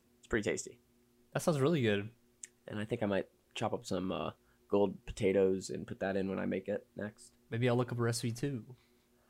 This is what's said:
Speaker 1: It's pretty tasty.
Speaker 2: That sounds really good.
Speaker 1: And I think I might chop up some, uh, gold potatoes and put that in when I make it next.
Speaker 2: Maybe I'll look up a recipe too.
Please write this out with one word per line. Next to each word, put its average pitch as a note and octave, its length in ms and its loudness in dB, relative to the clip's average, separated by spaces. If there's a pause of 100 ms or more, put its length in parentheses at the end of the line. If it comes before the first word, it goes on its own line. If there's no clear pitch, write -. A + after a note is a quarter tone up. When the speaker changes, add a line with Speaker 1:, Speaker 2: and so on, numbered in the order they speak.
(200)
Speaker 1:
It's - 80 -20
pretty G#2+ 200 0
tasty. - 300 -4 (560)
Speaker 2:
That D3 80 -2
sounds D#3 180 2
really D3 220 4
good. G#2 260 2 (600)
Speaker 1:
And G#2 100 -8
I G#2 60 -4
think A2+ 180 -2
I G#2+ 40 2
might G2 200 2 (300)
chop A2 180 -2
up - 100 -8
some, F#2 280 -2
uh, D#2+ 180 -4 (400)
gold G2+ 240 4 (100)
potatoes F#2+ 640 2
and - 140 -8
put - 160 -12
that G2 160 -2
in F#2+ 140 -2
when F#2+ 80 -2
I F#2+ 80 -2
make F#2+ 220 -2
it - 180 -4 (100)
next. G2+ 360 -10 (180)
Speaker 2:
Maybe A#2+ 180 0
I'll A#2+ 80 4
look B2 140 0
up A#2+ 80 -4
a A#2+ 40 0
recipe A#2 280 0
too. B2 320 -4 (680)